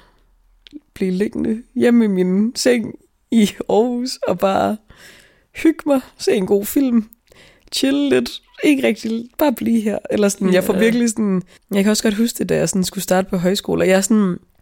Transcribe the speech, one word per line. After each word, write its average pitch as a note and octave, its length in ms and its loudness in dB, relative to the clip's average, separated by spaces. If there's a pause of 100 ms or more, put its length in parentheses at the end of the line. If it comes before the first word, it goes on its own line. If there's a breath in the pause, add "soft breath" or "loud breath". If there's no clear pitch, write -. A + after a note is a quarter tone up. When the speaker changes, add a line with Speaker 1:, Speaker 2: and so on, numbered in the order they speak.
(960 soft breath)
Speaker 1:
blive F#3 160 -4
liggende A3+ 520 -4 (120)
hjemme A#3+ 300 4
i G#3+ 40 2
min F#3+ 480 0
seng A#3 380 0 (360)
i A3 200 4 (180)
Aarhus, A#3+ 500 0 (100)
og F#3+ 100 0
bare G3 380 0 (800 loud breath)
hygge D#4+ 300 0
mig, C#4 140 2 (180)
se - 140 -2
en G3 140 0
god G3+ 180 0
film, A#3 440 0 (640 soft breath)
chill C#4 240 -2
lidt, B3+ 340 0 (340)
ikke C4+ 220 2
rigtig, A3+ 380 -4 (140)
bare D4 140 2
blive A3+ 280 0
her. G#3 180 -2 (120)
Eller G#3 180 2
sådan, G3 260 -2
jeg F3+ 100 2
får G3 100 0
Speaker 2:
Ja. F#3+ 60 -2
Speaker 1:
virkelig A#3 280 2
sådan, G3+ 340 -2 (320 soft breath)
jeg G3 100 2
kan G#3+ 60 2
også G#3+ 120 0
godt A3 120 0
huske A3+ 240 -2
det, F#3 100 -4
da D#3+ 80 0
jeg D#3 120 0
sådan F#3 160 0
skulle F3+ 200 -8
starte F#3+ 260 0
på G3 60 -2
højskole, F3+ 480 0
og F3 40 2
jeg F#3 80 6
er F#3+ 40 4
sådan, G3 380 0 (240)